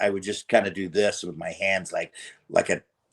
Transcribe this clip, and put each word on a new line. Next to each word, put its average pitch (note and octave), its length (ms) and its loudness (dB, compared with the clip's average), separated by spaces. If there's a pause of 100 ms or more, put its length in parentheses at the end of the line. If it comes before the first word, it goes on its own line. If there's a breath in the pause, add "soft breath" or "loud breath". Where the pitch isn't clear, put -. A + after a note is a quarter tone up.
I G#2 100 2
would G2 140 -2
just G2+ 240 -6
kinda G#2+ 220 4
do F#2+ 180 -6
this G2 360 2
with F2 120 -8
my E2+ 160 -8
hands, F#2+ 400 -2
like, E2 220 -4 (360 loud breath)
like - 200 2
a F2+ 120 0 (300)